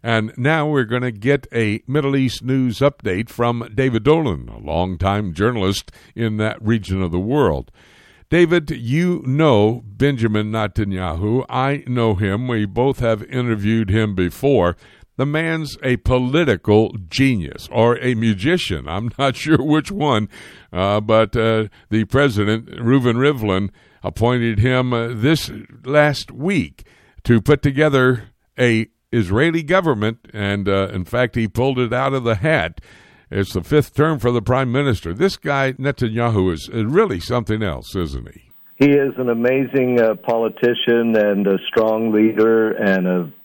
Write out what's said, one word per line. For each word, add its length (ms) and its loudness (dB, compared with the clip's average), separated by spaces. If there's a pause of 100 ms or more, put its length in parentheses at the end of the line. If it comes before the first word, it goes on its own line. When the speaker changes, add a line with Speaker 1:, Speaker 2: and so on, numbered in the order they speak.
Speaker 1:
And 360 -2
now 300 0
we're 180 0
gonna 260 -4
get 420 -2
a 340 0
Middle 280 -2
East 280 -2
news 360 0
update 500 -2
from 440 -2
David 300 0
Dolan, 460 0
a 80 -16
longtime 760 -2
journalist 580 -2 (240)
in 220 -4
that 240 -4
region 400 0
of 100 -2
the 80 -2
world. 520 0 (580)
David, 420 2
you 560 -2
know 580 4
Benjamin 680 0
Netanyahu. 960 -2
I 380 -2
know 300 0
him. 320 -2
We 180 -2
both 340 -2
have 240 0
interviewed 680 -2
him 240 0
before. 600 2 (400)
The 100 -2
man's 560 -4
a 140 0
political 960 2 (120)
genius 640 -2
or 280 2
a 160 0
magician. 720 -2
I'm 260 -6
<laughs> 60 -16
not 160 0
sure 280 2
which 280 0
one, 360 0 (460)
uh, 280 0
but, 340 2
uh, 320 0 (240)
the 140 0
president, 600 0
Reuven 500 0
Rivlin, 520 0 (340)
appointed 560 0
him, 340 2
uh, 160 -2
this 420 0 (320)
last 480 0
week 540 -4 (380)
to 180 4
put 220 2
together 680 2 (300)
a 280 2 (240)
Israeli 520 0
government, 680 0
and, 340 -2
uh, 240 0
in 140 -6
fact, 300 -2
he 120 0
pulled 320 -2
it 140 -2
out 200 -2
of 100 -4
the 120 0
hat. 460 -2 (500)
It's 220 -4
the 100 -4
fifth 320 0
term 240 0
for 120 0
the 100 0
prime 300 0
minister. 420 -2
This 240 -2
guy, 360 -2
Netanyahu, 800 -2
is, 180 -10
uh, 140 -2
really 340 0
something 440 -4
else, 320 -8
isn't 380 -6
he? 180 -20 (240)
Speaker 2:
He 160 4
is 260 2
an 120 -2
amazing, 720 2
uh, 160 4
politician 1000 0
and 320 2
a 100 2 (100)
strong 440 0
leader 600 4
and 340 0
a 240 -2 (120)